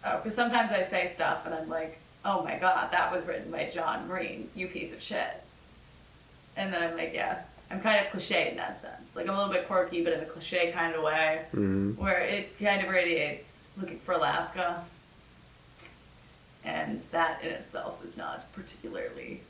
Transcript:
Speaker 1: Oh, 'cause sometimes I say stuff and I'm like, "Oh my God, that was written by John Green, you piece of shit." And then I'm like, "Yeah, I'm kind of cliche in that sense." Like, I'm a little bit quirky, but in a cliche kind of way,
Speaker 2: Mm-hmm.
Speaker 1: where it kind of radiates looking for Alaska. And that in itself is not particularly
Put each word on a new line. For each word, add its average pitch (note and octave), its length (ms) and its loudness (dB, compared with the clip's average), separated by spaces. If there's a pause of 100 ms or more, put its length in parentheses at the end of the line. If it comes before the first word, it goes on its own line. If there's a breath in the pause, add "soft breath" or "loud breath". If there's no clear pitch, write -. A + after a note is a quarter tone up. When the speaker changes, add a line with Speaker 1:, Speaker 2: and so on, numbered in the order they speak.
Speaker 1:
Oh, G#3 180 2
'cause G#3+ 120 -2
sometimes A#3 360 4
I F#3+ 120 4
say F3+ 260 2
stuff - 360 0
and E3 100 -4
I'm D#3+ 140 -4
like, D#3+ 300 -4 (260)
"Oh G3+ 200 2
my - 120 -2
God, - 360 4
that F3+ 200 4
was F3 120 0
written E3+ 260 -4
by D3+ 180 -2
John - 380 -2
Green, F3+ 480 -4
you F#3 140 -4
piece - 260 -6
of - 80 -12
shit." - 400 -4 (1120)
And F#3+ 160 -2
then E3+ 100 0
I'm E3 140 0
like, E3 160 -4
"Yeah, - 280 -2 (300)
I'm G3 100 -4
kind G#3 240 6
of - 80 -4
cliche F3+ 380 2
in - 60 -6
that - 240 -4
sense." - 360 -12
Like, F3 120 -2
I'm G3 60 0
a - 20 2
little G3 160 2
bit F3+ 140 2
quirky, F3 380 2
but E3 80 4
in D#3 80 2
a D#3 40 -4
cliche E3+ 480 0
kind E3 220 2
of D#3 80 0
way, D#3 500 4
Speaker 2:
Mm-hmm. G2 480 4
Speaker 1:
where F#3 200 4
it - 400 -2
kind G3 260 4
of F#3 40 -2
radiates E3+ 760 2 (100)
looking E3 220 -6
for - 160 -4
Alaska. - 720 0 (1800)
And - 360 -2 (100)
that E3 320 2
in - 80 -2
itself - 540 -8
is - 120 -10
not - 360 -8
particularly - 960 -8